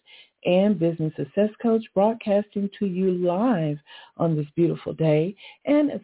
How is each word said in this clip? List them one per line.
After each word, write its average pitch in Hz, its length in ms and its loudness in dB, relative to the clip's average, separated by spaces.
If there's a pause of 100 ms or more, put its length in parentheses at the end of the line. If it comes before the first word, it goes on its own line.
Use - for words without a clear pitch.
(460)
and 190 320 2
business 160 380 -2
success 202 340 -2 (120)
coach, 226 220 0 (120)
broadcasting 208 840 0
to 208 80 -2
you 185 260 0
live 180 640 0 (400)
on 165 180 0
this 147 100 -2 (100)
beautiful 160 380 -2
day. 156 420 0 (300)
And 294 260 2
as - 120 -10